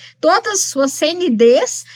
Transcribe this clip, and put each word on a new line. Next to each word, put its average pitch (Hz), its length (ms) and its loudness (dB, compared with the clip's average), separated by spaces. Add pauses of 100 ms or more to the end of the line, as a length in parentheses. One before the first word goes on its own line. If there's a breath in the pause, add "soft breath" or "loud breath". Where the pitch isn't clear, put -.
(200 loud breath)
todas 392 360 0
as - 100 -2
suas 269 260 -2
C - 160 -2
N 349 220 -2
Ds 240 560 2 (100)